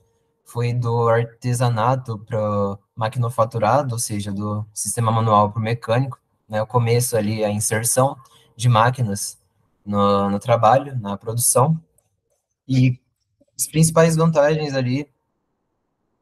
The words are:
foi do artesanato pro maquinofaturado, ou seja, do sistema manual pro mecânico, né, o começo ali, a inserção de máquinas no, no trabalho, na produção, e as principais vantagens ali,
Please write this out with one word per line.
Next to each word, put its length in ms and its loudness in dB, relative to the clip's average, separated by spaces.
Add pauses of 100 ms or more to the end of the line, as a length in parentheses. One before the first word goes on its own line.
(460)
foi 280 -4
do 360 0
artesanato 1080 0
pro 580 -2 (180)
maquinofaturado, 1000 0
ou 40 -6
seja, 320 -6
do 420 -6
sistema 380 -2
manual 400 4
pro 100 -4
mecânico, 580 -2 (280)
né, 140 -4
o 60 -4
começo 500 0
ali, 260 -2
a 60 0
inserção 680 -2 (380)
de 140 0
máquinas 720 0 (420)
no, 460 0
no 100 -2
trabalho, 600 2
na 180 -8
produção, 600 0 (880)
e 320 2 (580)
as 100 -4
principais 480 2
vantagens 600 2
ali, 340 -2 (1120)